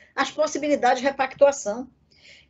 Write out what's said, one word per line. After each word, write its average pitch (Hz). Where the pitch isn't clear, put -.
as 269
possibilidades 277
de 277
repactuação. 269